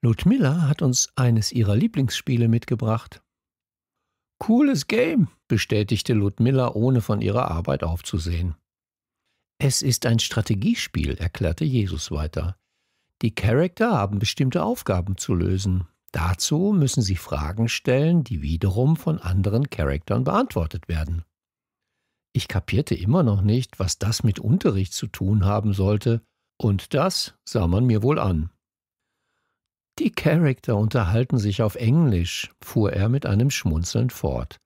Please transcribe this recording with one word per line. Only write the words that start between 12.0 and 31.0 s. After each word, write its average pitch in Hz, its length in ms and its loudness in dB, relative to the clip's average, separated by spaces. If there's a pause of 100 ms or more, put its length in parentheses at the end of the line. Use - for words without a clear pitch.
weiter. 78 480 -4 (640)
„Die 113 140 -2
Charakter 175 560 0
haben 101 280 0
bestimmte 131 440 -2
Aufgaben 98 540 -2
zu - 180 -4
lösen. 92 520 0 (240)
Dazu 151 640 -2
müssen 139 280 2
sie 95 140 0
Fragen 85 540 -4
stellen, 151 540 2
die 82 180 -6
wiederum 98 560 0
von - 220 -4
anderen 98 500 0
Charaktern 78 560 -2
beantwortet 113 640 -2
werden.“ 85 340 -4 (1120)
Ich - 140 -2
kapierte - 480 -2
immer 131 280 2
noch 101 180 2
nicht, 110 380 0
was - 200 -4
das 104 240 -2
mit 107 160 0
Unterricht 107 540 0
zu - 140 -8
tun 98 380 0
haben 104 280 2
sollte, 104 480 0 (360)
und 98 360 -2
das 170 420 -2 (100)
sah 98 220 0
man 98 180 2
mir 110 180 2
wohl 143 160 2
an. 87 320 -2 (1500)
„Die - 120 0
Charakter 151 640 2
unterhalten 110 640 2